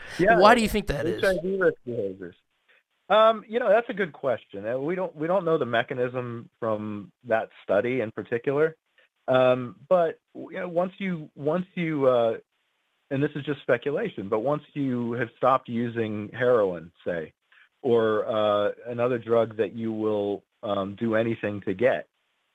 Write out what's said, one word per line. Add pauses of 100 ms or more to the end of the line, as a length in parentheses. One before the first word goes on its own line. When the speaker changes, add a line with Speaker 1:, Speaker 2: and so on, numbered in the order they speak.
(180)
Speaker 1:
Yeah.
Speaker 2:
Why
do
you
think
that
is?
Speaker 1:
H
I
V
risk
behaviors. (720)
Um,
you
know,
that's
a
good
question.
Uh,
we
don't,
we
don't
know
the
mechanism (100)
from (160)
that (140)
study
in
particular. (520)
Um, (120)
but, (140)
you
know,
once
you,
once
you,
uh, (760)
and
this
is
just
speculation,
but
once (100)
you
have
stopped
using
heroin, (140)
say, (500)
or,
uh, (160)
another
drug
that
you
will, (200)
um,
do
anything
to
get, (480)